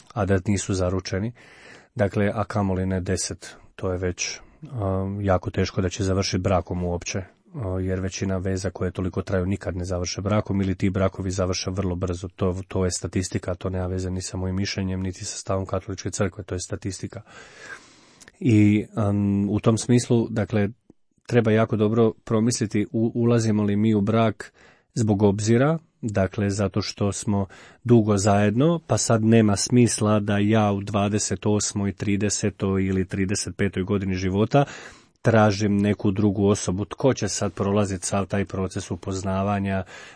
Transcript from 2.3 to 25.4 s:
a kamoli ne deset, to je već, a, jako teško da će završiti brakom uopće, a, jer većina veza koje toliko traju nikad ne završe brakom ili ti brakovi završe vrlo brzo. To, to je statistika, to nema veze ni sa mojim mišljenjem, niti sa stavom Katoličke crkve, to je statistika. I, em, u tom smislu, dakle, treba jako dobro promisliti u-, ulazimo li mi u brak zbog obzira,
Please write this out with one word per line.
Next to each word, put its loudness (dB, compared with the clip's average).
a -2
kamoli -2
ne 0
deset, -6
to -4
je -4
već, -4
a, -2
jako 2
teško -2
da 0
će -4
završiti 0
brakom 0
uopće, -6
a, -8
jer -2
većina -2
veza -2
koje -4
toliko -4
traju -2
nikad -4
ne -6
završe -4
brakom 0
ili 0
ti 0
brakovi -2
završe -2
vrlo -2
brzo. -4
To, -2
to -2
je 0
statistika, -4
to -6
nema -2
veze -4
ni -4
sa -10
mojim -2
mišljenjem, -2
niti -6
sa -10
stavom -4
Katoličke -6
crkve, -4
to -8
je -4
statistika. -10
I, 6
em, 0
u 0
tom 4
smislu, 2
dakle, 0
treba 2
jako 2
dobro 4
promisliti 0
u-, 0
ulazimo 2
li 0
mi 4
u 4
brak 0
zbog 2
obzira, 4